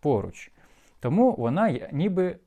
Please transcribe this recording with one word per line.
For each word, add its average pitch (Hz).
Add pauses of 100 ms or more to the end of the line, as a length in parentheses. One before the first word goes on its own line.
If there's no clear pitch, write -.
поруч. 101 (500)
Тому 214
вона 147
я-, 123
ніби 180 (100)